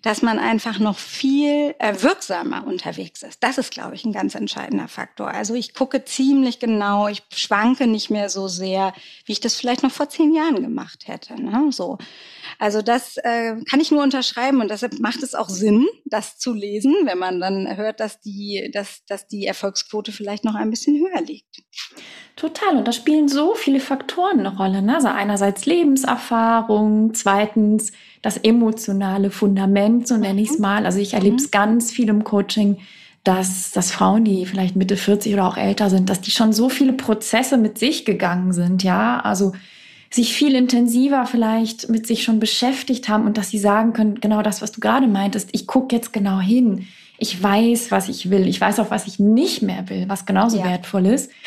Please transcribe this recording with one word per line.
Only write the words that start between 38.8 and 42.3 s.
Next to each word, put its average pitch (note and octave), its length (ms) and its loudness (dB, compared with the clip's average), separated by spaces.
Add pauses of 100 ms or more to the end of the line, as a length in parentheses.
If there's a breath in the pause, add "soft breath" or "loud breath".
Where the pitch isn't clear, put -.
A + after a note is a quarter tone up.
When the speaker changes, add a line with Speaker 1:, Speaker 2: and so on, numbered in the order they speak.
Speaker 2:
ja? G#3 380 2
Also G3 320 0 (580 loud breath)
sich A#3 220 2
viel C#4+ 220 4
intensiver B3+ 680 4
vielleicht A3+ 640 0
mit A3+ 160 0
sich A3+ 180 -2
schon A3 160 2